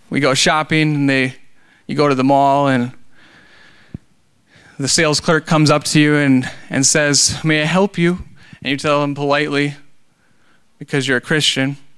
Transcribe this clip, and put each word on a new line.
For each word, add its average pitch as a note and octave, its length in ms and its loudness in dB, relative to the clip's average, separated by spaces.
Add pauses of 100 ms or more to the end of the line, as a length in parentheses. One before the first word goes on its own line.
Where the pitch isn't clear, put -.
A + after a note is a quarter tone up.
We C#3 100 -2
go C#3 140 2
shopping, D#3 600 0
and C#3 160 0
they, C3 260 0 (500)
you C3+ 100 -6
go D3 120 2
to C#3 60 2
the C3 80 0
mall, C#3 460 2
and B2+ 240 -2 (1900)
the C#3 100 -6
sales D3+ 300 0
clerk D#3+ 280 0
comes D#3 240 4
up D3 140 2
to - 160 2
you D3+ 140 4
and, C3+ 340 2 (220)
and C3+ 160 -2
says, D3 560 0
"May D#3 200 0
I - 20 -2
help F#3 340 0
you?" F3 260 -2 (380)
And B2+ 80 -6
you C#3 60 -2
tell D3 260 0
him C#3+ 120 -4
politely, C#3+ 600 -2 (1040)
because C#3 300 -4
you're C3+ 80 0
a A#2+ 60 -2
Christian. C#3 560 -2 (200)